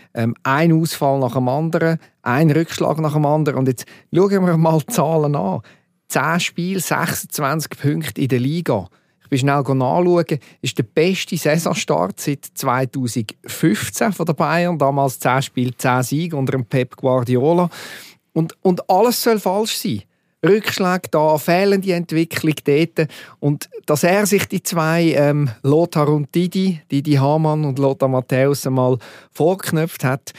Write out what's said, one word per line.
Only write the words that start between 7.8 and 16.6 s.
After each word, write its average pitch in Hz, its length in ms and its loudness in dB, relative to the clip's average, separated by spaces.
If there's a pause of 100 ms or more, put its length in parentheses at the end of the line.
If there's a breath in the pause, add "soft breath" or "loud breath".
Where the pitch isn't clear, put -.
in 131 60 0
der 123 120 0
Liga. 135 480 -2 (360 soft breath)
Ich - 40 -20
bin 139 120 0
schnell 143 220 2
nachschauen, 160 760 2 (240 loud breath)
ist - 160 -4
der 135 60 -2
beste 175 520 -2
Saisonstart 151 840 -2
seit - 360 -6
zweitausendfünfzehn 131 1600 -2
von 175 140 -6
der 170 60 0
Bayern. 165 460 0
Damals 139 420 0
zehn 131 220 2
Spiele, 123 340 -4
zehn 127 260 2
Siege 160 340 -2
unter 135 160 -2
dem 131 120 -2